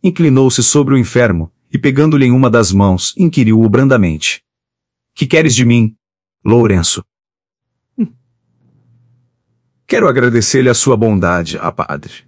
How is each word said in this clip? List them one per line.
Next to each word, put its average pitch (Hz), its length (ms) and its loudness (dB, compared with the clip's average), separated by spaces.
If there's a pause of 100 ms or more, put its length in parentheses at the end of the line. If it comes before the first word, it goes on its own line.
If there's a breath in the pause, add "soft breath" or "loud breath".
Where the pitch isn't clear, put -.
Inclinou-se 135 600 2
sobre 139 320 0
o 135 40 2
enfermo, 113 520 -2 (220)
e - 60 -4
pegando-lhe 143 480 0
em 123 40 2
uma 127 200 2
das 107 220 2
mãos, 98 440 0
inquiriu-o 113 520 2
brandamente. 104 760 0 (720)
"Que - 120 -4
queres 156 280 2
de 120 100 0
mim, 117 320 0 (480)
Lourenço?" 104 580 0 (960)
"Hum. 226 100 -4 (1800)
Quero - 200 -2
agradecer-lhe 123 600 0
a 120 60 2
sua 127 220 0
bondade, 90 640 -2
ah, - 120 -6
padre. - 400 -10 (160)